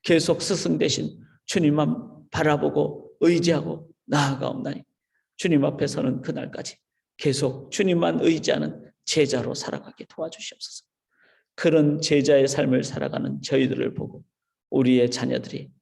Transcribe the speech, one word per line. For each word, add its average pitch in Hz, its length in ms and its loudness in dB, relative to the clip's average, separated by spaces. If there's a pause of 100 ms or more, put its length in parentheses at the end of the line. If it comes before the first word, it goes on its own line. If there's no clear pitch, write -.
계속 165 400 2
스승 165 380 -2
되신 - 400 -2 (260)
주님만 - 840 0
바라보고 151 880 0
의지하고 165 720 0 (160)
나아가옵나니 139 800 -2 (540)
주님 156 280 4
앞에 143 200 -2
서는 131 360 -2
그날까지 - 560 -10 (400)
계속 131 520 -2
주님만 170 520 2
의지하는 156 680 0 (140)
제자로 127 480 0
살아가게 - 560 -10
도와주시옵소서. - 760 -12 (680)
그런 151 480 4
제자의 139 460 4
삶을 135 360 0
살아가는 139 600 -6
저희들을 135 500 0
보고 - 300 -10 (480)
우리의 127 400 4
자녀들이 127 580 -6 (120)